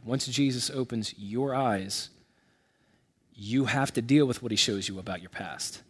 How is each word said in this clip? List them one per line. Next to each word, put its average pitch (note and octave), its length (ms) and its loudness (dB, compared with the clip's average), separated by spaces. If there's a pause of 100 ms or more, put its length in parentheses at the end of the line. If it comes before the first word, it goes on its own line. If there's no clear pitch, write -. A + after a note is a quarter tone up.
Once B2+ 220 -2
Jesus B2+ 420 2
opens A#2+ 480 -4
your A#2 360 -2
eyes, G#2 560 0 (1200)
you A2+ 320 2
have C3+ 280 2
to B2 80 2
deal C#3 240 6
with B2 160 -2
what A#2 100 -4
he G#2+ 40 2
shows G2+ 320 2
you F#2+ 100 -6
about F#2 240 -6
your F#2 80 -16
past. - 600 -8